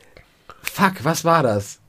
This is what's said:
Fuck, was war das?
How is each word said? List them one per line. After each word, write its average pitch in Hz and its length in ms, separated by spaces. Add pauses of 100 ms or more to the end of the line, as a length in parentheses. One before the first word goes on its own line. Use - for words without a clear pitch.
(640)
Fuck, - 420
was 160 220
war 165 160
das? 104 360 (100)